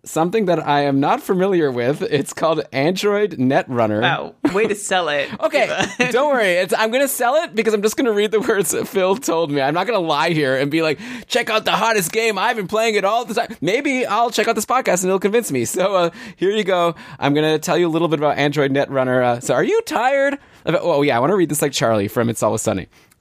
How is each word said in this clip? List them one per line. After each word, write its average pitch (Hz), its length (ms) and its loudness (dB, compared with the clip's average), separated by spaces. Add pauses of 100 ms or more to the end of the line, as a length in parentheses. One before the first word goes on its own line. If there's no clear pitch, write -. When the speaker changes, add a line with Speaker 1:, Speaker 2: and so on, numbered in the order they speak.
Speaker 1:
something 180 400 0
that 165 200 0
I 143 180 2
am 139 180 2
not 190 200 0
familiar 185 480 2
with. 123 340 0
It's - 280 -2
called 160 300 0 (100)
Android 196 600 0
Netrunner. 123 680 2
Speaker 2:
Wow. 139 340 -2 (180)
Way 214 140 2
to - 80 -2
sell 180 340 -2
it. 143 240 -2
Speaker 1:
<laughs> 202 80 -12
Okay, 277 260 2 (300)
Speaker 2:
<laughs> 247 140 0
Speaker 1:
don't 262 200 2
worry. 220 220 2
It's, 180 200 0
I'm 220 160 2
gonna 262 200 2
sell 254 260 0
it 320 180 0
because 220 200 2
I'm 208 80 0
just 214 160 0
gonna 233 160 2
read 208 180 2
the 214 80 2
words 202 320 0
that - 160 -4
Phil 190 300 0
told 165 340 -2
me. 143 100 0
I'm 139 120 0
not 180 140 0
gonna 226 120 0
lie 160 300 0
here 147 260 2
and 139 160 0
be 160 100 0
like, 165 180 -2 (280)
"Check 233 220 -2
out 220 160 0
the 190 80 0
hottest 208 400 0
game. 220 240 0
I've 226 180 0
been 202 140 -6
playing 220 260 0
it 196 80 2
all 226 220 0
the 220 80 -8
time." - 260 -4
Maybe 254 460 0
I'll 233 240 0
check 214 180 -2
out 226 80 0
this 220 100 -4
podcast 220 360 0
and 180 80 -4
it'll 190 100 0
convince 214 320 0
me. 123 140 0
So, 190 300 -2
uh, 175 140 2 (280)
here 180 140 2
you 214 120 0
go. 175 320 0 (240)
I'm 143 140 0
gonna 156 260 2
tell 156 180 0
you 175 100 2
a 165 40 -2
little 160 160 0
bit 151 120 0
about 147 180 0
Android 139 340 0
Netrunner. 131 500 0
Uh, 120 200 2
so - 120 -2
are 139 100 2
you 403 180 0
tired 277 560 0 (280)
of, - 160 0
oh, 156 200 2
yeah, 139 160 2
I - 20 2
wanna 147 160 2
read 175 140 2
this 151 120 -2
like 147 120 0
Charlie 110 340 2
from 117 220 0
It's 113 140 -4
Always 110 180 0
Sunny. 95 260 -2 (340)